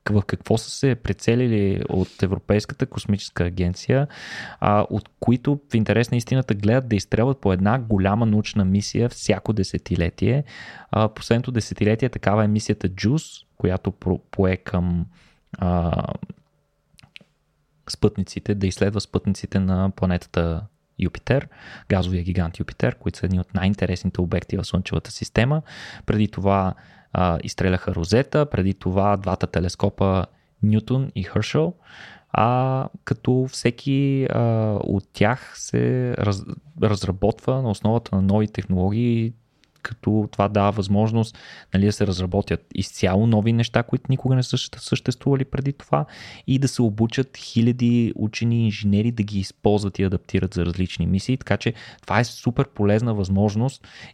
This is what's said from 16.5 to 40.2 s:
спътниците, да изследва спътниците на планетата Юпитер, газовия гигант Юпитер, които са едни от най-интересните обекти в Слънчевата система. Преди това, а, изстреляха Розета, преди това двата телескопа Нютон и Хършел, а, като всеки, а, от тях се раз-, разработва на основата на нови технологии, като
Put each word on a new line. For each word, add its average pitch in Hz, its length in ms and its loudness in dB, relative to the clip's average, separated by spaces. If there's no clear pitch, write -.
спътниците, - 640 -2
да 98 120 -2
изследва 101 340 0
спътниците - 600 -2
на 95 300 2
планетата 87 720 -2
Юпитер, - 500 -2
газовия 92 340 0
гигант 87 380 -2
Юпитер, - 340 -2
които - 240 -6
са - 80 -4
едни 92 140 0
от - 140 -6
най-интересните 92 640 -2
обекти 90 360 -2
в 95 80 -4
Слънчевата - 460 -4
система. 143 520 0
Преди 104 220 2
това, 98 460 2
а, 90 300 2
изстреляха 92 520 -2
Розета, 113 520 0
преди 95 280 0
това 98 420 0
двата 92 300 -2
телескопа 95 800 0
Нютон 110 520 2
и 101 80 -4
Хършел, 151 520 -2
а, 131 580 2
като 127 420 0
всеки, 135 840 0
а, 117 100 0
от 98 380 -2
тях - 440 0
се 123 580 0
раз-, 101 300 -2
разработва 104 800 0
на 120 80 0
основата 110 460 0
на 95 60 4
нови 101 260 2
технологии, 113 840 0
като 107 500 0